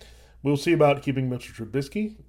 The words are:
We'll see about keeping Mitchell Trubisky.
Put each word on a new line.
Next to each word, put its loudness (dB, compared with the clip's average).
We'll 2
see 0
about 4
keeping -2
Mitchell -8
Trubisky. -4